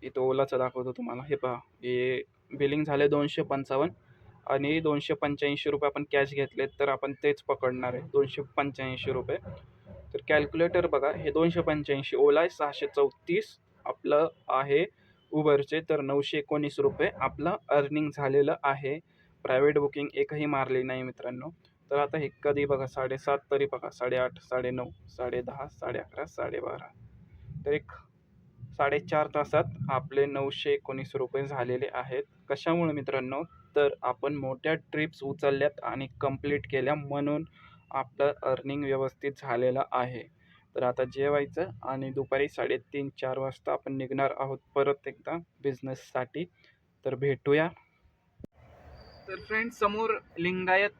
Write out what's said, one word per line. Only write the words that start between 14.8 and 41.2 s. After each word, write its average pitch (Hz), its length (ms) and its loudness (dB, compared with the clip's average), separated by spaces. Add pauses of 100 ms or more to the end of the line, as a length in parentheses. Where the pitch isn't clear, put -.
Uber-चे, 151 480 4
तर 156 200 0
नऊशे 143 380 0
एकोणीस 147 400 -2
रुपये 143 320 4 (100)
आपलं 143 360 0 (120)
अर्निंग 147 480 2
झालेलं 143 460 4
आहे. 139 360 0 (440)
प्रायव्हेट 139 360 4
बुकिंग 143 360 -2
एकही 151 320 -2
मारली 131 360 0
नाही 127 200 -4
मित्रांनो. 127 480 -10 (400)
तर 143 80 2
आता 147 200 0
हे 143 100 -2 (140)
कधी 143 220 2
बघा, 135 220 0
साडेसात 131 520 -2 (120)
तरी 139 160 2
बघा, 127 240 -6
साडेआठ, 127 480 -2
साडेनऊ, 127 520 -4 (180)
साडे 123 340 -4
दहा, 135 260 -10
साडे - 300 -8
अकरा, - 280 -10
साडेबारा. - 600 -8 (800)
तर 143 60 2
एक - 200 -2 (720)
साडेचार 147 600 0
तासात 147 380 2 (260)
आपले 135 360 2
नऊशे 139 440 -2
एकोणीस 135 440 -2
रुपये 135 320 -2
झालेले 127 460 -2
आहेत. 131 300 -4 (260)
कशामुळे 170 440 2
मित्रांनो? 135 500 -4 (340)
तर 143 120 6 (140)
आपण 139 320 -2
मोठ्या 135 400 -2
ट्रिप्स 156 480 -4
उचलल्यात 139 600 0
आणि 135 260 -4 (120)
कंप्लीट 143 500 -2
केल्या, 135 240 2
म्हणून 143 500 -2 (460)
आपलं 135 420 0 (100)
अर्निंग 139 420 -2
व्यवस्थित 135 480 -2 (100)
झालेलं 127 400 0 (100)
आहे. 127 520 -4 (320)
तर 127 60 -2
आता 127 220 2
जेवायचं 143 640 0 (120)